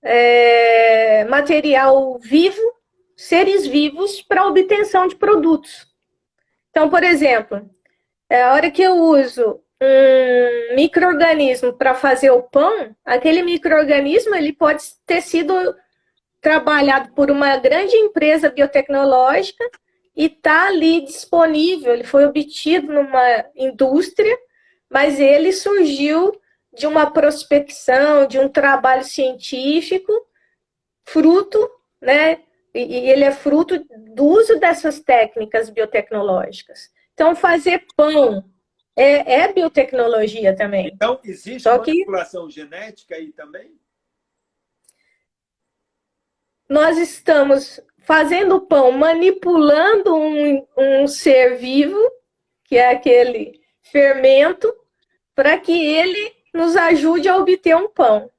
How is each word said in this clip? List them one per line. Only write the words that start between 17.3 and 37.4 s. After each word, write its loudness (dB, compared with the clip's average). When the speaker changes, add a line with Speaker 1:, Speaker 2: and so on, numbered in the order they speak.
Speaker 1:
uma 0
grande 0
empresa 2
biotecnológica 0
e -2
tá 0
ali 0
disponível, -2
ele -4
foi 2
obtido -4
numa 0
indústria, -2
mas -2
ele 2
surgiu -2
de -8
uma 0
prospecção, 0
de -6
um 0
trabalho 0
científico, -6
fruto, 0
né, 0
e, -6
e -4
ele 4
é 2
fruto -2
do -2
uso 4
dessas -2
técnicas -2
biotecnológicas. -6
Então, 0
fazer -2